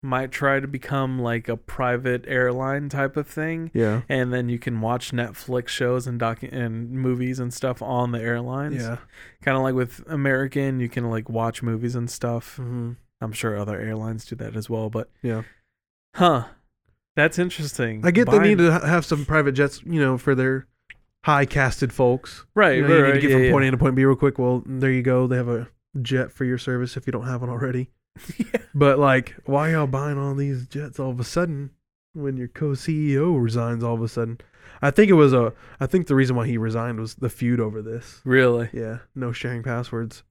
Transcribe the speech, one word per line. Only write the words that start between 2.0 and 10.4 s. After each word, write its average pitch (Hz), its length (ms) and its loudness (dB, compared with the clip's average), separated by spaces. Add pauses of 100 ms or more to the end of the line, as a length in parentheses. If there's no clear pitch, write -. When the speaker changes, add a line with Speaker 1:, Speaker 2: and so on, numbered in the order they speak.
Speaker 1:
airline 131 600 -2
type 139 280 -4
of 147 100 -6
thing. 165 460 -6
Speaker 2:
Yeah. 113 360 0
Speaker 1:
And 127 240 0
then 123 160 -2
you 120 100 -2
can 120 220 -6
watch 120 300 -4
Netflix 120 580 -6
shows 123 380 -2
and 120 120 -6
docu-, 117 340 -4
and 117 380 -6
movies 127 480 -2
and 123 140 -6
stuff 127 280 -4
on 123 300 -2
the 117 100 -4
airlines. 123 600 -4
Speaker 2:
Yeah. 117 160 -6 (460)
Speaker 1:
Kinda 135 160 0
like 131 160 0
with 123 320 -4
American, 139 720 -2